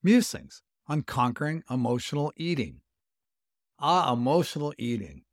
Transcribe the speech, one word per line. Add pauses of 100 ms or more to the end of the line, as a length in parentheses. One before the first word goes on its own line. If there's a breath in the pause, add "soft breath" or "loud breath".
Musings (260)
on
Conquering
Emotional
Eating. (960)
Ah,
emotional
eating.